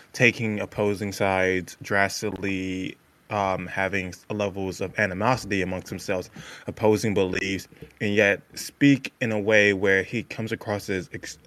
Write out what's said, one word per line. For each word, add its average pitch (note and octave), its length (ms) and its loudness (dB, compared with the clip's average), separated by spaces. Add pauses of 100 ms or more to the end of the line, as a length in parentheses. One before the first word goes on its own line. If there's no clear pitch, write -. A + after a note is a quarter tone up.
(140)
taking A2+ 480 2
opposing G2+ 500 -2
sides F#2 680 0
drastically, F#2+ 1120 -2 (340)
um, F#2+ 380 -2
having F#2+ 420 -2
s-, - 200 -18
levels G2 500 -4
of F#2 200 -8
animosity G#2 640 0
amongst F#2 260 -4
themselves, F#2 420 -6 (380)
opposing G#2+ 460 2
beliefs, F#2+ 540 -2 (320)
and G#2 140 0
yet G2+ 280 4 (120)
speak - 680 2
in A#2 140 -2
a G#2+ 60 0
way G#2 340 6
where F#2+ 300 4
he A2+ 200 -4
comes A2 300 -8
across G#2 360 -6
as F#2 240 -4
ex-, - 340 -12